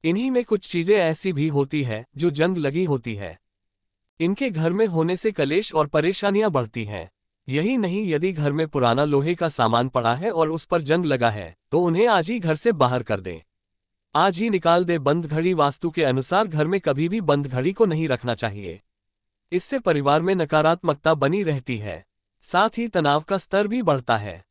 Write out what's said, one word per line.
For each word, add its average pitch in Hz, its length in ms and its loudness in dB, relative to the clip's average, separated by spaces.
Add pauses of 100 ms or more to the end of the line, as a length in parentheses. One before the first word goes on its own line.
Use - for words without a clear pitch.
इन्हीं 202 260 0
में 247 140 2
कुछ - 260 -2
चीजें 180 280 2
ऐसी 175 340 0
भी 151 160 0
होती 143 340 0
है 113 220 -6 (120)
जो 165 140 0
जंग 160 260 0
लगी 151 280 -2
होती 123 300 -4
है। 98 240 -12 (840)
इनके 202 300 0
घर 165 220 -2
में 214 140 2
होने 170 300 0
से 214 160 -2
कलेश 160 420 -2
और 156 120 2
परेशानियां 196 640 0
बढ़ती 120 340 -4
हैं। 101 260 -10 (380)
यही 165 280 0
नहीं, 202 300 -2
यदि 165 260 0
घर 147 200 -2
में 156 160 -2
पुराना 127 360 2
लोहे 147 300 0
का 170 140 -2
सामान 117 400 2
पड़ा 120 260 0
है 175 160 -2
और 160 200 0
उस 160 140 -6
पर 165 180 0
जंग 156 220 2
लगा 123 260 2
है, 95 260 -10 (140)
तो 156 100 2
उन्हें 180 260 2
आज 190 240 2
ही 240 80 -2
घर 165 180 0
से 233 160 0
बाहर 127 300 2
कर 104 180 -4
दें। 87 200 -10 (760)
आज 170 240 2
ही 226 120 0
निकाल 175 340 4
दें 170 200 -2
बंद 160 220 0
घड़ी। 165 280 0
वास्तु 151 360 0
के 156 140 0
अनुसार 139 420 0
घर 151 200 0
में 190 140 0
कभी 151 280 -2
भी 214 120 -2
बंद 143 260 2
घड़ी 131 260 -2
को 220 140 4
नहीं 160 220 -2
रखना 120 260 -2
चाहिए। 101 460 -8 (720)
इससे 180 260 -2
परिवार 151 440 2
में 185 120 2
नकारात्मकता 160 800 2
बनी 151 280 0
रहती 139 340 -4
है, 98 280 -10 (380)
साथ 208 360 0
ही 233 100 -4
तनाव 151 320 2
का 190 180 -4
स्तर 202 280 0
भी 233 160 -2
बढ़ता 135 340 2
है। 98 340 -8